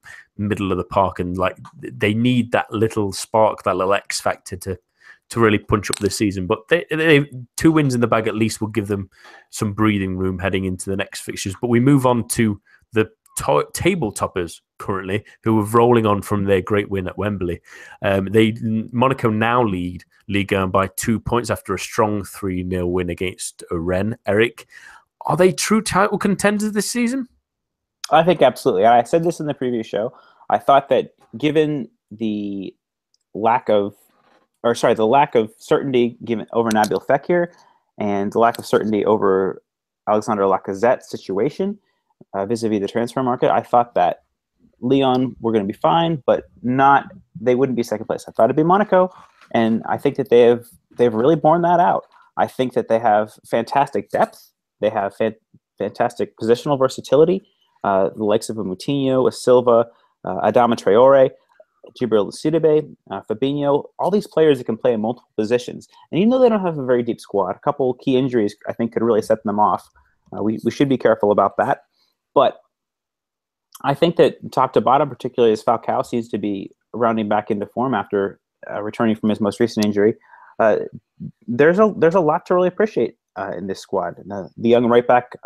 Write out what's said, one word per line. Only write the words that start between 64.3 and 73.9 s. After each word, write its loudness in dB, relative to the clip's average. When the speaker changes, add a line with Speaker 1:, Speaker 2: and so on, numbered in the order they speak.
Speaker 2:
that -12
can -4
play 0
in -2
multiple -6
positions. -4
And -2
even 4
though 2
they 4
don't 0
have -4
a -6
very 2
deep -6
squad, -4
a -20
couple -2
key -2
injuries, 0
I -8
think, -4
could -2
really 2
set -2
them -2
off. 0
Uh, -6
we, -2
we -2
should 0
be 0
careful 2
about 2
that. -2
But 2
I -2